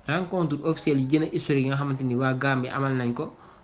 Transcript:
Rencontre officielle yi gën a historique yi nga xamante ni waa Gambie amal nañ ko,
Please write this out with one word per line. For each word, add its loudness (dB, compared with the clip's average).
Rencontre 0
officielle 2
yi 0
gën 4
a -2
historique 2
yi 0
nga 0
xamante -2
ni 0
waa 2
Gambie 0
amal 0
nañ 0
ko, -6